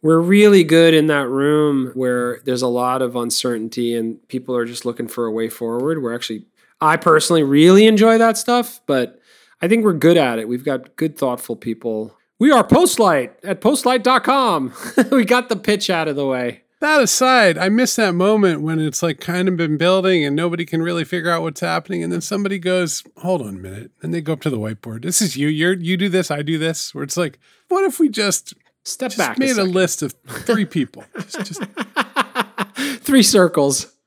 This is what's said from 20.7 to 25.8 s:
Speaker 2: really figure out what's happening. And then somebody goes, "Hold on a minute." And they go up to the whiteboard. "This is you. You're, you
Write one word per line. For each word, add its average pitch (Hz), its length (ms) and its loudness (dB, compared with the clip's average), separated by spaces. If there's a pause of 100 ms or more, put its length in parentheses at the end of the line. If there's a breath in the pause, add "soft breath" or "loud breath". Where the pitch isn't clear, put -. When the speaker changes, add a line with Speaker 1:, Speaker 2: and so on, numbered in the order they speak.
Speaker 2:
really 170 220 -4
figure 175 260 -4
out 165 120 -2
what's 160 180 -8
happening. 170 420 -4
And 175 100 -4
then 170 100 -4
somebody 202 360 -4
goes, 180 460 -4 (140)
"Hold 175 240 -2
on 107 80 -10
a 95 100 -14
minute." 95 320 -14 (100)
And 160 100 -8
they 170 80 -4
go 156 120 -6
up 151 80 -6
to 156 100 -4
the 123 80 -4
whiteboard. 110 440 -10
"This 175 200 -4
is 143 140 -4
you. 143 100 -4
You're, 156 280 0
you 180 220 -4